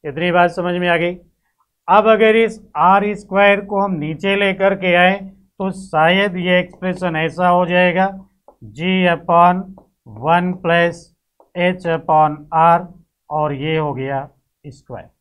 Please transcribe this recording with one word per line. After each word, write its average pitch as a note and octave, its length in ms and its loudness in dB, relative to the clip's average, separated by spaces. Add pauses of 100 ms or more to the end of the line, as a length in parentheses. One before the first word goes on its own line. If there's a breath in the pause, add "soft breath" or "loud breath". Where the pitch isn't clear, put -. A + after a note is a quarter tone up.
इतनी E3 280 -4
बात F3 200 4
समझ F3 240 -4
में F3+ 120 -2
आ E3+ 80 2
गई। F3 180 -2 (720)
अब G#3 200 4
अगर A3 280 4
इस A3+ 240 -2 (180)
आर G3 380 2
स्क्वायर G3+ 460 2
को G3 180 -4
हम F#3+ 180 -4
नीचे D#3+ 380 -4
लेकर G3 400 0
के F3+ 200 0
आए F3+ 180 4
तो G3 580 -10
शायद F#3 680 0
ये F3+ 200 0
expression F3+ 580 -6
ऐसा E3 320 -2
हो F3+ 180 2
जाएगा, F3+ 440 0 (540)
जी F3+ 440 -2
upon E3+ 560 2 (560)
one F3 400 0
plus E3+ 480 -2 (460)
एच F3+ 400 -2
upon D#3 500 0 (160)
R, E3+ 280 2 (420)
और D3+ 240 -4
ये D#3 240 -4
हो D3+ 160 -4
गया C3+ 340 -8 (360)
square। - 440 -18 (120)